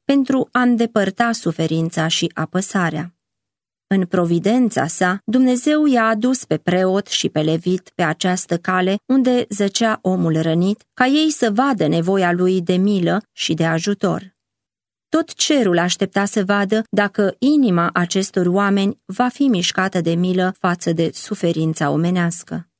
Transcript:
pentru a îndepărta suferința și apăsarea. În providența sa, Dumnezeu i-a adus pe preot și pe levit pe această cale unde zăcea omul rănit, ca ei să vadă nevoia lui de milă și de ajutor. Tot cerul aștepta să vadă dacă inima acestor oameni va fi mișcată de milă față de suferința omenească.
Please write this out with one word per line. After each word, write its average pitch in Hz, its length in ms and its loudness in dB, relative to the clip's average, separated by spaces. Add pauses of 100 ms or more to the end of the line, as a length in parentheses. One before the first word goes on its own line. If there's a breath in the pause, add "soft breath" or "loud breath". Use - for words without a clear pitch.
pentru 262 480 0
a 254 80 0
îndepărta 233 720 0
suferința 165 760 -2
și 170 260 -2
apăsarea. 170 800 -4 (720)
În 196 180 0
providența 175 800 0
sa, 185 380 -2
Dumnezeu 254 600 2
i-a 247 180 2
adus 226 400 0
pe - 120 -2
preot 185 500 0
și - 220 -4
pe - 120 -2
levit 165 540 -2
pe - 80 -2
această 175 560 -2
cale 185 380 -2 (100)
unde 254 420 2
zăcea 214 540 0
omul 170 400 0
rănit, 170 420 0 (100)
ca 254 120 0
ei 302 240 2
să 247 200 0
vadă 220 360 0
nevoia 175 460 2
lui 180 300 0
de 180 140 0
milă 190 460 0 (100)
și - 220 -4
de 160 100 0
ajutor. 175 720 -2 (720)
Tot 220 260 -2
cerul 220 440 2
aștepta 190 460 -2
să 202 200 0
vadă 202 460 0
dacă 202 480 0
inima 233 540 2
acestor 185 540 0
oameni 196 580 0
va 247 240 -2
fi 247 140 -4
mișcată 190 580 0
de 165 140 0
milă 180 440 0
față 175 340 -2
de 165 200 0
suferința 160 800 -2
omenească. 170 720 -2 (180)